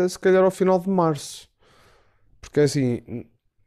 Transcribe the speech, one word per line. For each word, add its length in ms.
se 100
calhar, 240
ao 80
final 280
de 100
março. 600
Porque, 200
assim, 460
n-, 240